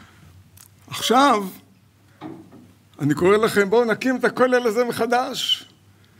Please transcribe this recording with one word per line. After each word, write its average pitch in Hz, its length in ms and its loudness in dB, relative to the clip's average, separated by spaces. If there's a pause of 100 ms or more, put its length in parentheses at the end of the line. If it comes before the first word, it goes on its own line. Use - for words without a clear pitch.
(880)
עכשיו, 240 580 2 (1600)
אני 147 140 0
קורא 185 220 2
לכם, 202 340 0
בואו 233 140 4
נקים 233 320 -2
את 247 80 -2
הכולל 247 420 2
הזה 233 180 0
מחדש. 240 840 -4 (520)